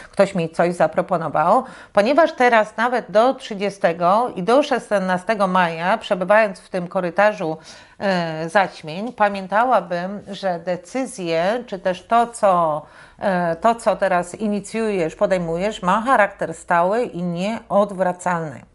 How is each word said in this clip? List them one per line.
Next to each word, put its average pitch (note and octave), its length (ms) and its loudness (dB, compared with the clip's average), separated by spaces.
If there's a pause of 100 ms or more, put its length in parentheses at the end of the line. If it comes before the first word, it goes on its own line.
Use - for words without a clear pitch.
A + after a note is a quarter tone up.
(120)
ktoś G3 220 2
mi E3 160 -2
coś F3 240 0
zaproponował. F3 920 0 (280)
Ponieważ C#4+ 400 4
teraz A#3 440 2
nawet A#3 340 -2
do A#3 240 4
trzydziestego G3 1000 0
i F#3 60 -4
do A#3+ 200 4
szesnastego G3 840 -2
maja, F3+ 520 0
przebywając G3+ 600 2
w - 80 -20
tym F3+ 200 -6
korytarzu, F3+ 680 0 (420)
e, E3 500 -2
zaćmień, F#3 640 -2
pamiętałabym, G3 1160 0
że F#3 300 -4
decyzje, F3+ 1080 -4
czy F#3+ 120 -10
też F3+ 280 -4
to, A#3 200 2
co, F3 560 2 (360)
e, F3 380 0
to, A3+ 180 2
co G3+ 220 0
teraz F3+ 380 -2
inicjujesz, G#3 800 -4
podejmujesz, F#3 640 -2
ma F#3+ 180 2
charakter G3+ 540 2
stały F#3 480 0
i F3 200 -6
nieodwracalny. F3+ 1400 -2 (140)